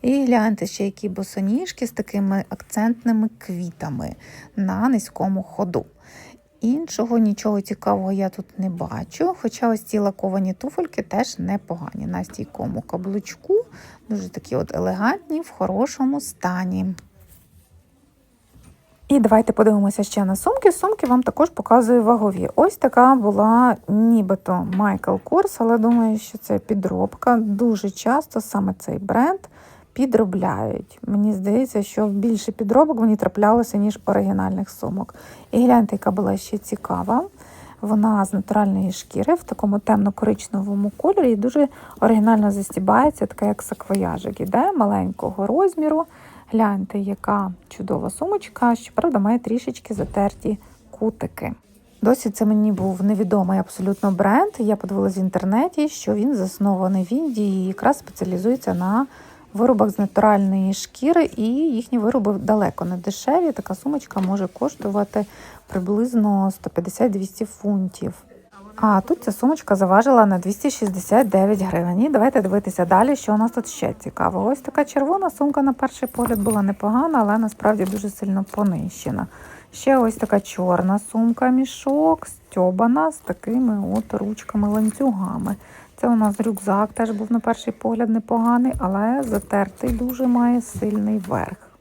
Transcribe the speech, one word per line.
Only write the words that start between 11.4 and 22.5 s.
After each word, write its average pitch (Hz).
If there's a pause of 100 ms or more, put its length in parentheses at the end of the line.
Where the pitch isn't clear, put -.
На 180
стійкому -
каблучку, 196 (540)
дуже 196
такі -
от -
елегантні, 220
в 330
хорошому 262
стані. 185 (2250)
І 285
давайте 220
подивимося 208
ще 202
на 190
сумки. 427
Сумки 381
вам 247
також 302
показую 233
вагові. 208